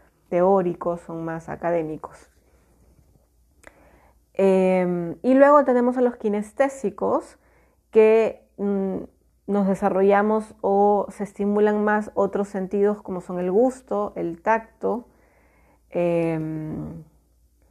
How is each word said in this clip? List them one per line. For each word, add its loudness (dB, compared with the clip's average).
teóricos, 0
son -12
más -10
académicos. -6
Em, 0
y 2
luego 6
tenemos 2
a 0
los 0
kinestésicos -4
que, 4
mm, -4
nos 0
desarrollamos 2
o 2
se -12
estimulan 0
más -2
otros -2
sentidos -2
como -10
son -10
el -2
gusto, 0
el -8
tacto, -4
em, -4